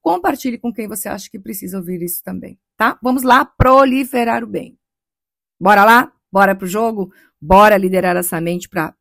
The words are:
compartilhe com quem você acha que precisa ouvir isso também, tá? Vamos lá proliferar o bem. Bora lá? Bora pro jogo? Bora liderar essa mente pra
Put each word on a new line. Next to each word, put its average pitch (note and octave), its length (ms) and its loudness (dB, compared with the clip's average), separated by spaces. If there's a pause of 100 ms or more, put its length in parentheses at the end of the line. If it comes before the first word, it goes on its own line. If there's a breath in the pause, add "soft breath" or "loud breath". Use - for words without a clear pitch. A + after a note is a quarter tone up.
compartilhe D#4+ 560 -4
com A#3+ 160 -8
quem G#3+ 140 -10
você G#3+ 200 -12
acha G3+ 220 -10
que F#3+ 100 -18
precisa G3 380 -12
ouvir F3 240 -8
isso F3 220 -10
também, - 360 -14 (160)
tá? A3+ 260 -4
Vamos B3+ 220 -2
lá C4 220 4
proliferar B3+ 960 2
o A3 40 -12
bem. F3+ 300 -10 (840)
Bora G3+ 260 4
lá? A#3 260 4 (200)
Bora G3 240 2
pro G3 120 -10
jogo? G#3 460 -4 (260 soft breath)
Bora G3+ 380 6
liderar F#3 400 0
essa F3 240 -4
mente F3 260 -6
pra D#3+ 340 -8